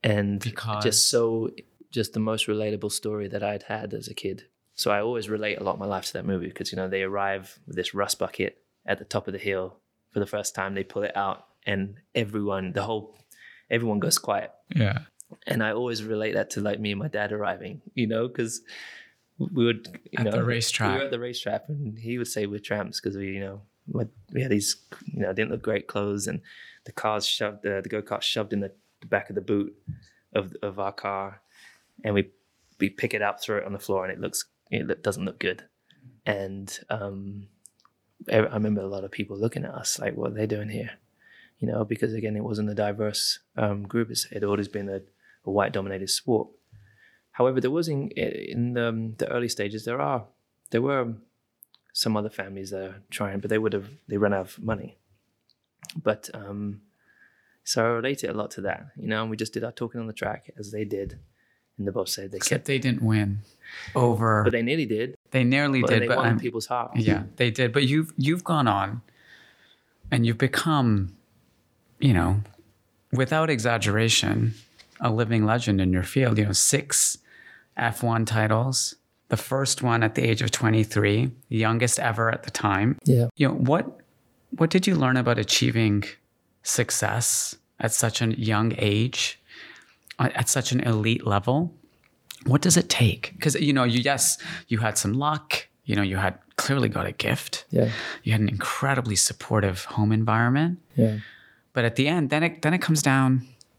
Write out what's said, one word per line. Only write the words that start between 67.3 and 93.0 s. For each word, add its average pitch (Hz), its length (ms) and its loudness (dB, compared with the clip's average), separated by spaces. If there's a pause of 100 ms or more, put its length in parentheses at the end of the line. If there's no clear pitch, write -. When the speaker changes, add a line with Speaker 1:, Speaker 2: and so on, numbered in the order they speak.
Speaker 2:
they 120 160 2
did. 120 200 0
But 143 160 4
you've, 156 300 2
you've 160 260 2
gone 151 240 2
on 101 340 0 (1080)
and 120 140 4
you've 117 120 2
become, 120 800 2 (840)
you 135 140 6
know, 90 280 4 (720)
without 156 360 2
exaggeration, 110 1040 2 (460)
a 120 120 0
living 110 340 4
legend 110 340 4
in 92 140 4
your 92 100 4
field. 120 340 2
You 104 80 4
know, 101 60 0
six - 640 2 (600)
F 117 260 0
one 113 220 2
titles, 110 680 2 (340)
the 127 80 2
first 135 440 -2
one 113 220 4
at 110 120 0
the - 80 0
age 113 180 2
of 113 100 0
twenty-three, 110 800 4 (180)
the 117 80 0
youngest 113 420 2
ever 113 320 2
at - 120 -4
the - 80 -12
time. 104 540 2
Speaker 1:
Yeah. 120 300 6
Speaker 2:
You 135 120 4
know, - 60 0
what, - 480 2 (480)
what 165 200 2
did 185 160 4
you 190 100 4
learn 131 200 4
about 120 240 4
achieving 110 640 4 (600)
success - 920 0 (240)
at 110 140 0
such - 280 2
a 117 60 2 (120)
young 110 380 2
age, 107 640 0 (800)
uh, 127 160 4
at - 140 0
such - 220 0
an 127 100 2
elite 113 440 2
level? 123 480 2 (720)
What 131 160 6
does 170 160 6
it 170 120 2
take? - 500 2